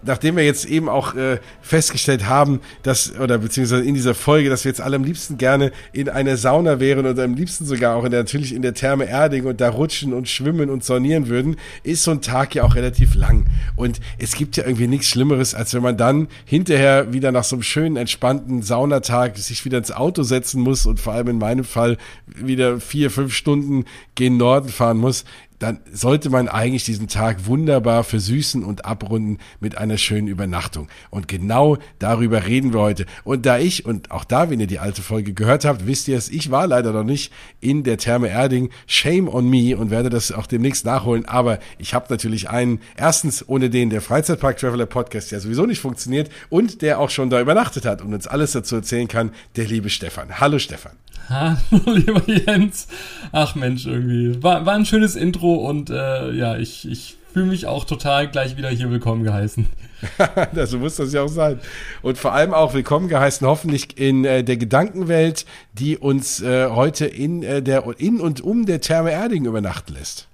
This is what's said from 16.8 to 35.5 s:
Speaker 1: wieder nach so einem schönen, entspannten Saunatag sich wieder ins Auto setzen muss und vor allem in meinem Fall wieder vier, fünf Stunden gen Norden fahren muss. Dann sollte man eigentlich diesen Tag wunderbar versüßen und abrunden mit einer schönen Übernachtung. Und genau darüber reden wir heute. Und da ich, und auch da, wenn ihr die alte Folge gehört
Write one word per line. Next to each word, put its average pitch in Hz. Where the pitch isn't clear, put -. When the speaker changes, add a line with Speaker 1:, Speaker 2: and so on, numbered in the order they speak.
Speaker 1:
wieder 131
nach 127
so -
einem 120
schönen, 156
entspannten 127
Saunatag 123
sich 120
wieder 127
ins 117
Auto 165
setzen 127
muss 131
und 110
vor 110
allem 120
in 120
meinem 117
Fall 117
wieder 127
vier, 147
fünf 135
Stunden 143
gen 127
Norden 127
fahren 117
muss. 123
Dann 113
sollte 135
man 127
eigentlich 120
diesen 107
Tag 104
wunderbar 120
versüßen 113
und 98
abrunden 107
mit 104
einer 110
schönen 107
Übernachtung. 90
Und 95
genau 117
darüber 113
reden 127
wir 110
heute. 104
Und 131
da 123
ich, 180
und 113
auch -
da, 143
wenn 131
ihr 107
die 92
alte 98
Folge 107
gehört 113